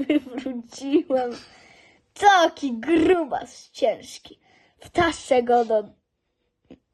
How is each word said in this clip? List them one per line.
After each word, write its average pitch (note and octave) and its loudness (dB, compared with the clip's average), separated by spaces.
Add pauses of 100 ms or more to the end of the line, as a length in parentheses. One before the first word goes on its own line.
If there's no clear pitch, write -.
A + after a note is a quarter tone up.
wywróciłem. C4 -4 (840)
Taki E4+ 2
grubas D#4 -2
ciężki. - -6 (400)
Wtaszczę D4 -2
go A#3+ 2
do A3 0 (1120)